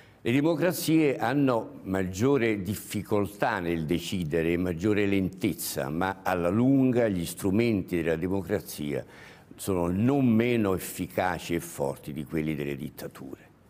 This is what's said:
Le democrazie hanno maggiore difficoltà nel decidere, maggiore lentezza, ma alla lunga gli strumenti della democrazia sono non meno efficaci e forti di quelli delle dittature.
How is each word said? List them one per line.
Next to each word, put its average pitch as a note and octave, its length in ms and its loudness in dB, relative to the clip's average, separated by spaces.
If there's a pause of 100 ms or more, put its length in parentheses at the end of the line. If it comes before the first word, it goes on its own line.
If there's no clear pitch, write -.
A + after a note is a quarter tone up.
(200)
Le - 140 0
democrazie D#3 840 2
hanno B2+ 680 0
maggiore G#2 800 2
difficoltà G#2 1000 -2
nel E2+ 260 0
decidere, E2 720 0
maggiore F#2 480 2
lentezza, F#2+ 800 -2
ma F2+ 340 -2
alla F2+ 280 0
lunga B2 580 4
gli F2+ 180 -2
strumenti G2+ 680 0
della E2 220 0
democrazia E2+ 880 -4 (500)
sono F2+ 320 0
non B2 400 2
meno A2+ 460 4
efficaci F2 840 -2
e E2 60 -2
forti C#2 500 -6
di C#2 140 -8
quelli D#2 300 -2
delle C#2+ 200 -4
dittature. - 680 -12 (260)